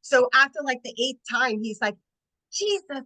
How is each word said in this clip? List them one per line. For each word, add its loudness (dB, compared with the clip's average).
So 4
after, 4
like, -4
the -14
eighth -2
time, -2
he's -6
like, -2
Jesus -4